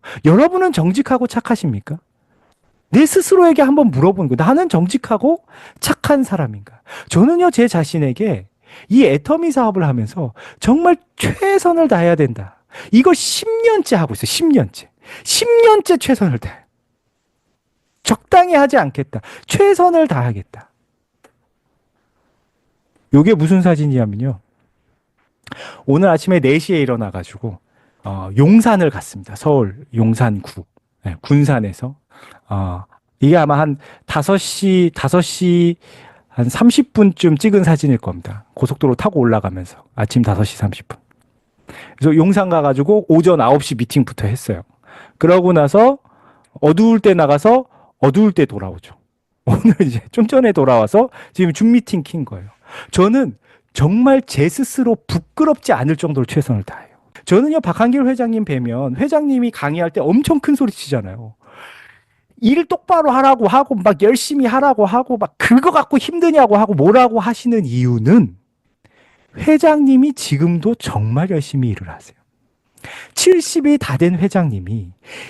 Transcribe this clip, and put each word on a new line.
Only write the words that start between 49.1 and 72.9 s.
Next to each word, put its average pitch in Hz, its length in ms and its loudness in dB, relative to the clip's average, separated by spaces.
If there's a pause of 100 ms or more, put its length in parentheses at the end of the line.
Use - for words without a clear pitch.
<laughs> - 240 -16
오늘 202 360 2
이제 123 180 -4 (100)
좀 226 160 0
전에 254 240 2
돌아와서 131 580 2 (260)
지금 175 180 0
줌 220 180 0
미팅 220 320 0
킨 156 220 -10
거예요. 101 240 -16 (420)
저는 208 460 0 (360)
정말 247 480 2
제 - 280 -2
스스로 240 480 -4 (100)
부끄럽지 - 640 -2
않을 156 220 -2
정도로 143 320 -4
최선을 120 380 -2
다해요. - 320 -20 (300)
저는요, 294 340 2
박한길 240 480 0
회장님 233 360 -4
뵈면 127 520 -6
회장님이 269 560 -2
강의할 160 400 -4
때 - 80 -4
엄청 247 400 0
큰 294 160 0
소리 233 160 -2
치잖아요. 110 640 -10 (1040)
일 285 260 2
똑바로 330 440 0
하라고 254 380 2
하고, 262 260 0
막 190 280 0
열심히 262 420 0
하라고 254 400 0
하고, 240 320 -2
막 - 220 -6
그거 262 320 4
갖고 285 260 0
힘드냐고 302 640 2
하고, 208 160 0
뭐라고 226 460 4
하시는 226 440 -2
이유는 123 720 2 (1040)
회장님이 294 760 2
지금도 170 600 -2
정말 120 560 -4
열심히 143 400 -4
일을 95 180 -8
하세요. - 280 -20 (960)